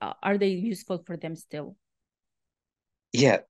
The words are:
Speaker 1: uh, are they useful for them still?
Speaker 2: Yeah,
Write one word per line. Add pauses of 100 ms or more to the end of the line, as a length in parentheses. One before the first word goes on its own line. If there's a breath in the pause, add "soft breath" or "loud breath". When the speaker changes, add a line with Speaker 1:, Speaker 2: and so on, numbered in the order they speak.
Speaker 1:
uh, (100)
are
they
useful
for
them
still? (1400)
Speaker 2:
Yeah, (120)